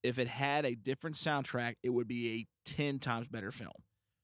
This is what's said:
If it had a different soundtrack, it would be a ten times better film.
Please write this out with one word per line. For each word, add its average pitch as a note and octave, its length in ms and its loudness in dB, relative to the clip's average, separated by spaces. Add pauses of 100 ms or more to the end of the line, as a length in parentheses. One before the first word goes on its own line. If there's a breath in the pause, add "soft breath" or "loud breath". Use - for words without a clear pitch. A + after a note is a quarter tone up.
If B2 160 2
it B2 80 2
had C#3 380 2
a B2 100 2
different C3+ 400 -4
soundtrack, C3 680 0
it B2 60 2
would A#2+ 180 4
be A#2 260 -2
a - 360 -8
ten C#3+ 300 0
times A#2 280 -2
better A2 240 -4
film. A2+ 220 -10 (500)